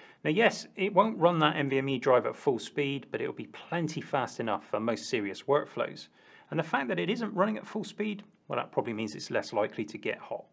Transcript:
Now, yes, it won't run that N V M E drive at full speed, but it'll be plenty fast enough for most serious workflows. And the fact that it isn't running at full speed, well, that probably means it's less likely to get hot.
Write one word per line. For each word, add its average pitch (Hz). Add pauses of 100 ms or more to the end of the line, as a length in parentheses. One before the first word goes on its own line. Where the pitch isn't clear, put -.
(220)
Now, 156
yes, 202
it 196
won't 208
run 170
that 151
N 139
V 135
M 135
E 135
drive 123
at 117
full 123
speed, 139
but 120
it'll -
be 113
plenty -
fast 123
enough 110
for 107
most 110
serious 101
workflows. - (420)
And 156
the 156
fact 233
that 175
it 170
isn't 220
running 208
at 196
full 214
speed, 208 (220)
well, 123
that -
probably 120
means 110
it's -
less 117
likely 107
to -
get 107
hot. -